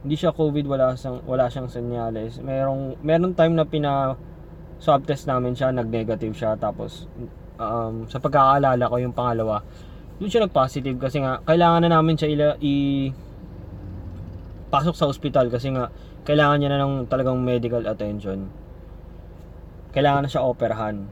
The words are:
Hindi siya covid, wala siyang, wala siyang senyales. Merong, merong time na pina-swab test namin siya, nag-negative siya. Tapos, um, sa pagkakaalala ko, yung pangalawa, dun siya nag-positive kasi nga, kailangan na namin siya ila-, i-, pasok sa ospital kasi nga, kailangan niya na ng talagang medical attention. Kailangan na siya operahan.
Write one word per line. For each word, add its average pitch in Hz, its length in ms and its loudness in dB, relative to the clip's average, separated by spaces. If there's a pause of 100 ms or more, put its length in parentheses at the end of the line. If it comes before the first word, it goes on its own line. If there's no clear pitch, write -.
Hindi 147 160 -2
siya 160 160 2
covid, 147 320 0
wala 131 320 2
siyang, 127 320 -8
wala 127 240 2
siyang 127 160 -6
senyales. 120 720 -6
Merong, 135 640 -4
merong 170 320 2
time 165 160 6
na 160 160 2
pina-swab 139 1400 0
test 143 240 -2
namin 123 240 0
siya, 131 160 0
nag-negative 113 640 -2
siya. 110 240 -2
Tapos, 107 480 -6 (560)
um, 113 480 -4
sa - 160 -10
pagkakaalala 135 640 6
ko, 123 80 2
yung 123 160 0
pangalawa, 113 480 0 (560)
dun 190 160 -6
siya 220 160 4
nag-positive 131 480 0
kasi 135 240 -2
nga, 131 240 -2
kailangan 170 400 6
na 165 160 6
namin 160 160 4
siya 151 160 0
ila-, 147 320 2
i-, 139 480 0 (1600)
pasok 151 240 2
sa 147 140 4
ospital 131 420 2
kasi 131 240 -2
nga, 123 160 -2 (320)
kailangan 147 320 4
niya 143 160 2
na 139 160 2
ng 135 160 -2
talagang 131 320 0
medical 120 480 0
attention. 101 640 -4 (1400)
Kailangan 139 320 4
na 135 80 -4
siya 139 80 0
operahan. 110 720 0